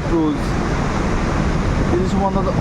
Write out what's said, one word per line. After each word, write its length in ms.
ক্রুজ। 320
কিছু 240
সময় 160
অন্তত 200